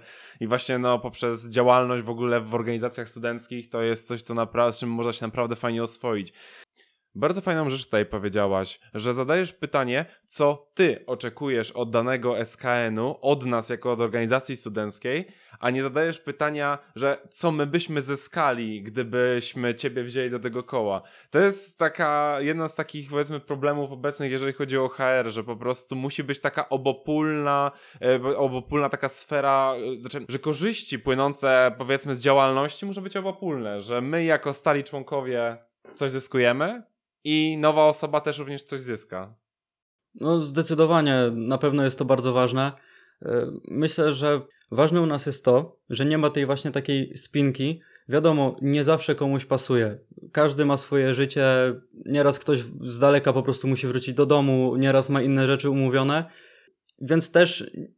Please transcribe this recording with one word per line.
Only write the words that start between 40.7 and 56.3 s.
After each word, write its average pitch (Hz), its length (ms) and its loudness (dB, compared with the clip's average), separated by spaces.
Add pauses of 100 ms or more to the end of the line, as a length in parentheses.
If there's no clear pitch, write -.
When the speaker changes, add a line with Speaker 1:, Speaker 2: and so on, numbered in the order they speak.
Speaker 2:
na 117 260 -2
pewno 143 260 2
jest 135 160 0
to 143 60 -2
bardzo 127 280 2
ważne. 127 380 2 (500)
E, 120 300 -2 (160)
myślę, 156 440 0
że 143 300 0 (300)
ważne 156 300 4
u 165 40 4
nas 147 200 -2
jest 139 200 -6
to, 131 340 4 (100)
że 131 160 0
nie 156 120 4
ma 151 120 4
tej 143 160 0
właśnie 139 260 -2
takiej 135 460 -2
spinki. 143 640 -2 (280)
Wiadomo, 147 520 4
nie 139 220 2
zawsze 151 320 2
komuś 139 300 0
pasuje. 117 540 0 (340)
Każdy 147 320 4
ma 139 120 4
swoje 135 360 2
życie, 135 320 2 (600)
nieraz 139 340 2
ktoś 131 240 2
w-, 123 280 -10
z 120 80 -10
daleka 139 340 6
po 127 100 2
prostu 131 240 -2
musi 135 200 0
wrócić 127 280 -4
do 143 100 4
domu, 131 500 4
nieraz 135 340 2
ma 139 120 0
inne 135 260 2
rzeczy 139 220 0
umówione, 135 560 2 (760)